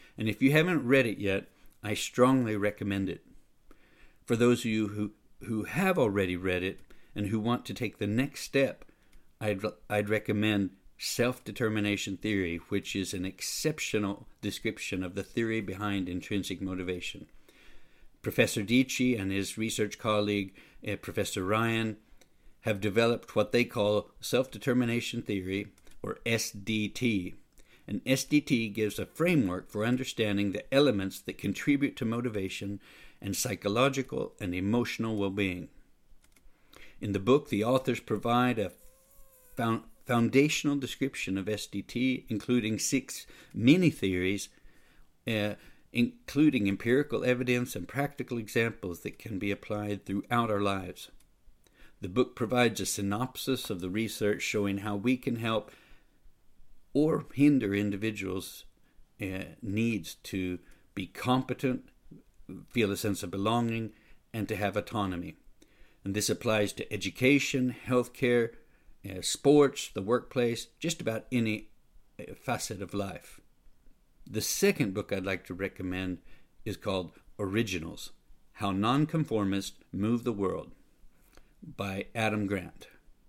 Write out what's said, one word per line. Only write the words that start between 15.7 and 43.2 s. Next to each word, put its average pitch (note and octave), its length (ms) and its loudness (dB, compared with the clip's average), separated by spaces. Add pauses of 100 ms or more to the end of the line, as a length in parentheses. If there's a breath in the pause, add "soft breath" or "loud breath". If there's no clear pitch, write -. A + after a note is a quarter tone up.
intrinsic F#2 540 -4
motivation. F2+ 640 -6 (960 soft breath)
Professor A2 400 0
Dietschy B2 560 2
and G2 120 -2
his F#2+ 240 -2
research A2 440 -2
colleague, G#2 560 0 (320 loud breath)
uh, G2+ 80 -4
Professor F#2+ 500 -4
Ryan, A2+ 520 0 (640 soft breath)
have G2+ 200 -2
developed A2+ 520 2
what G#2 200 2
they A#2+ 100 6
call G#2 460 2 (100)
self-determination A#2+ 1000 0
theory, G2 460 -2 (340 soft breath)
or G#2 240 -6
S A#2 260 0
D G#2+ 380 -2
T. G#2 460 -2 (520 soft breath)
And - 180 -4
S C3 200 0
D D3 160 4
T A2+ 260 2
gives G#2 320 -2
a G2 60 -2
framework C3+ 640 2
for G#2+ 160 -2
understanding G#2+ 640 0
the - 220 -6
elements A2 480 4
that - 160 -8
contribute C3+ 600 0
to - 60 -4
motivation G#2+ 800 -4 (400 loud breath)
and G2 160 -4
psychological A#2+ 1040 0
and F2+ 120 -4
emotional A2 640 0
well-being. G2 540 -2 (1300 loud breath)
In G#2 140 -4
the G2 60 2
book, B2 280 6
the G#2 160 2
authors B2 380 2
provide A#2 580 2
a F#2+ 140 -2 (840)
found-, A2+ 280 0 (220)
foundational C3 680 4
description C3 640 -4
of G2 100 -4
S G#2+ 200 -4
D G2 140 -8
T, B2+ 460 -2
including A2 520 0
six - 480 -4 (260 loud breath)